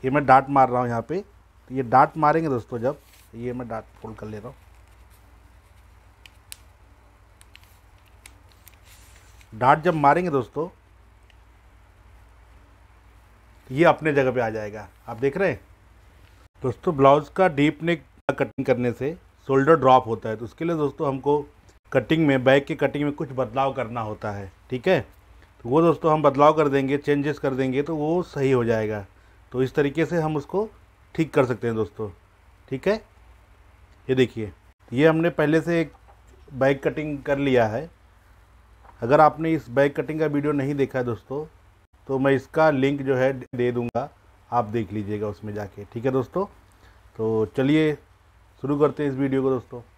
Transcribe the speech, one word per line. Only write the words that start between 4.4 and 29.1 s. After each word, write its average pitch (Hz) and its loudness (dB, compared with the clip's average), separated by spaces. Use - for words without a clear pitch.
हूँ। 131 -18
डार्ट 127 4
जब 170 0
मारेंगे 156 2
दोस्तों, 143 -4
ये 135 0
अपने 156 2
जगह 135 2
पे 123 -2
आ 113 -2
जाएगा। 104 -10
आप 107 -12
देख 139 -2
रहे 185 0
हैं 110 -6
दोस्तों, 139 -4
ब्लाउज 139 6
का 185 2
डीप 147 0
नेक 165 -2
कटिंग 135 -4
करने 123 0
से 135 -6
शोल्डर 139 4
ड्रॉप 127 6
होता 113 -6
है, 110 -4
तो 117 -12
उसके 160 -10
लिए 170 -2
दोस्तों 147 -2
हमको 139 0
कटिंग 160 2
में, 135 2
बैक 139 4
की 160 -6
कटिंग 143 -2
में 147 -2
कुछ 147 -8
बदलाव 127 -2
करना 117 -8
होता 107 -8
है, 101 -12
ठीक 127 -4
है। 180 2
तो 117 -10
वो 147 4
दोस्तों 160 2
हम 156 -2
बदलाव 147 6
कर 151 2
देंगे, 135 0
changes 143 -2
कर 139 -2
देंगे, 131 -2
तो 165 -6
वो 156 -2
सही 135 -2
हो 123 2
जाएगा। 107 -2